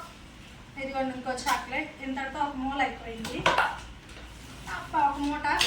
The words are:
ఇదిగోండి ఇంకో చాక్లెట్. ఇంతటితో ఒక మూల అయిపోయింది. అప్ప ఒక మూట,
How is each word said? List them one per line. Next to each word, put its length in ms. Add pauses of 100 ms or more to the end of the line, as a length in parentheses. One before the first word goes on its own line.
(840)
ఇదిగోండి 340
ఇంకో 140
చాక్లెట్. 720
ఇంతటితో 360
ఒక 160
మూల 260
అయిపోయింది. 640 (1300)
అప్ప 260
ఒక 200
మూట, 280 (220)